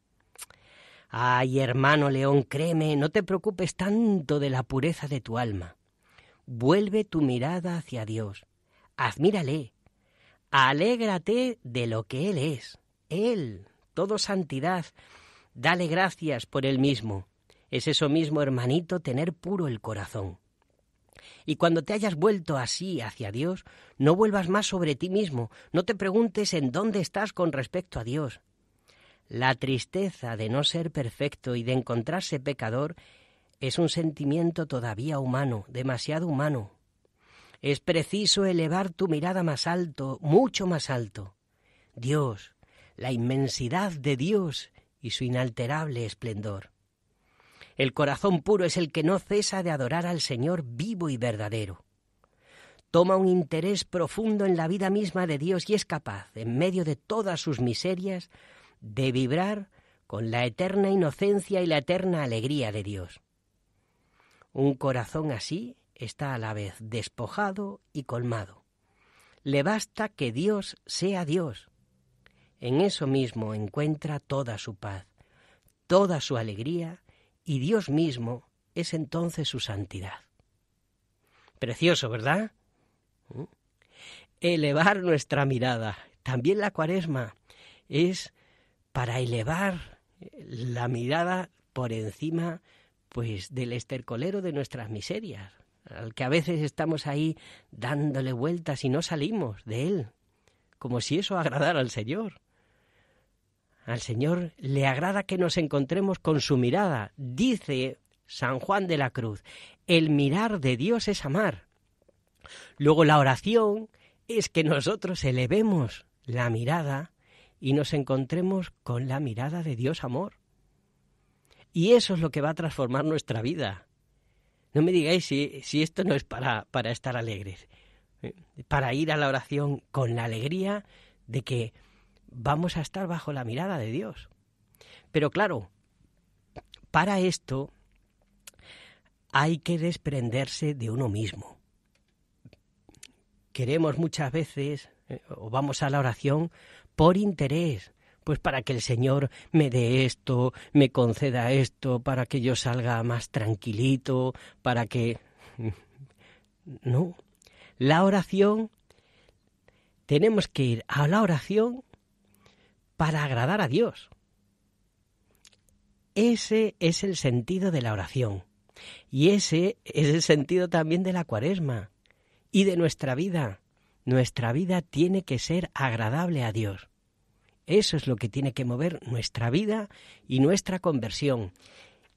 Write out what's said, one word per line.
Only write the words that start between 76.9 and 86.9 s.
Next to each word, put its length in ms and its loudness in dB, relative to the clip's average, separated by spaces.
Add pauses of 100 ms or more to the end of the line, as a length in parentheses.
y 160 -2
Dios 300 2
mismo 600 -2 (260)
es 200 -4
entonces 540 -4
su 120 -6
santidad. 600 -8 (1400)
Precioso, 500 0
¿verdad? 440 -2 (760)
¿Mm? 160 -12 (960)
Elevar 600 4
nuestra 460 2
mirada. 500 0 (260)
También 360 2
la 120 0
Cuaresma 640 -2 (520)